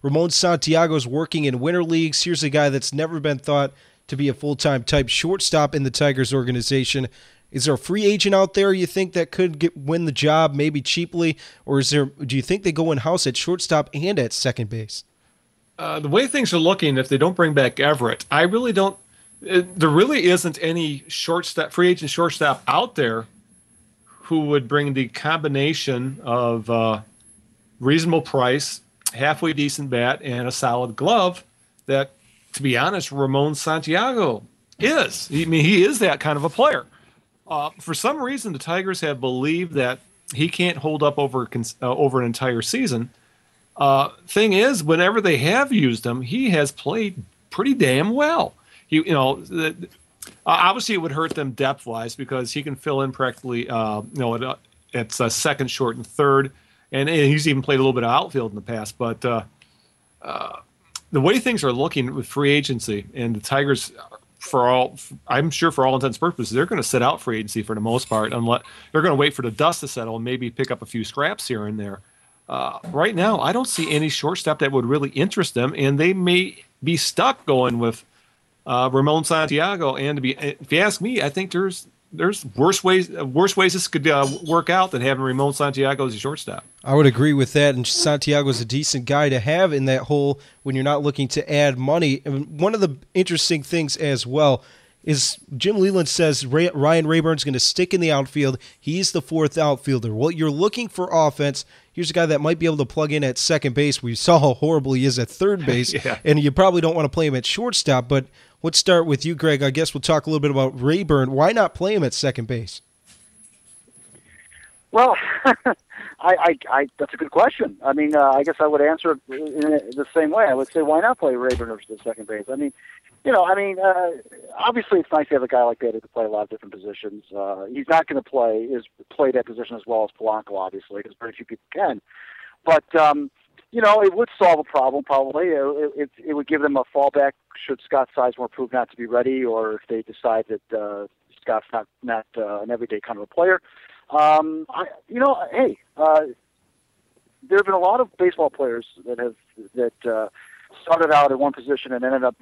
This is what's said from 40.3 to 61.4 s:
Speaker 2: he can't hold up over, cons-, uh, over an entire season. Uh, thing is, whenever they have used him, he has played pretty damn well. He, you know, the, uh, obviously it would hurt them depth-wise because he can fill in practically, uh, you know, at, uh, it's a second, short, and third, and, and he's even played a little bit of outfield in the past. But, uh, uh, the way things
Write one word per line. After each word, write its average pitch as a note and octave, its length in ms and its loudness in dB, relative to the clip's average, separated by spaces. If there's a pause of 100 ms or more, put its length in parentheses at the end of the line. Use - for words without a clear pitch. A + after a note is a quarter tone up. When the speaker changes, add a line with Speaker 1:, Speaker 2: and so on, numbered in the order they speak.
Speaker 2:
he D3+ 160 -2
can't F3 280 -2
hold D3+ 260 -4
up D3 160 2
over, C3 260 -2
cons-, A#2 380 -6
uh, B2+ 120 0
over C3 240 2
an B2 60 0
entire A#2 380 -2
season. C#3 480 -4 (640)
Uh, C#3 320 2 (160)
thing G#3 280 2
is, G#3+ 300 4
whenever F3+ 380 2
they E3 160 2
have A3+ 340 2
used C3 340 2
him, B2 180 -4
he A3 260 -2
has D3+ 220 2
played F#3+ 520 -6 (280)
pretty C4 240 0
damn D3+ 340 2
well. D4 460 -2 (320)
He, D#3 100 0
you E3 160 0
know, C3+ 220 2
the, E3 400 -6 (520)
uh, - 40 -20 (140)
obviously F#3 500 0
it - 20 0
would E3 140 -6
hurt D#3+ 240 -4
them C#3 160 -6
depth-wise A#2 640 -6
because B2+ 360 -8
he D3 120 -6
can C#3+ 120 -10
fill C3+ 260 -4
in C3+ 100 -2
practically, B2 580 -6
uh, A2 320 -4
you G#2+ 180 -10
know, A#2 160 -2
at, A#2+ 80 -6
uh, C3 120 -6 (380)
it's A#2 260 -6
a A#2+ 100 0
second, C#3 400 -2
short, A#2+ 260 -4
and A#2+ 100 -14
third, C#3 460 2 (400)
and, C#3 160 -2
and E3 100 0
he's D3 300 4
even C3+ 140 2
played C#3 140 0
a C3 80 4
little C3+ 100 4
bit A#2+ 100 -2
of A#2 60 0
outfield B2+ 420 -2
in G2+ 40 -14
the G#2 60 -12
past. G#2+ 360 -10
But, A2+ 260 -4
uh, A#2 200 -2 (800)
uh, - 360 -10 (540)
the C#3 100 2
way G#3 180 4
things A#3 240 -2